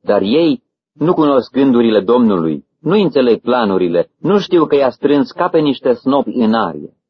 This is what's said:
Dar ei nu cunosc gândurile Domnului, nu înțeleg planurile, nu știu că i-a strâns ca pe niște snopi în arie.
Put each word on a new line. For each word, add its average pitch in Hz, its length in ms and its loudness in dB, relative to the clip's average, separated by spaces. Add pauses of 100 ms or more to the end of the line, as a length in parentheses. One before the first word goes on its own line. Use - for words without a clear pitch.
Dar 101 220 -2
ei 139 400 0 (300)
nu 160 220 -2
cunosc 143 380 0
gândurile 120 480 2
Domnului, 92 680 0 (140)
nu 156 140 -2
înțeleg 131 460 2
planurile, 92 760 -2
nu 196 200 0
știu 170 280 0
că 147 100 0
i-a 135 140 0
strâns 139 400 -2
ca - 180 -4
pe 170 100 0
niște 139 340 -2
snopi 131 420 -2
în 113 200 0
arie. 82 420 -6 (140)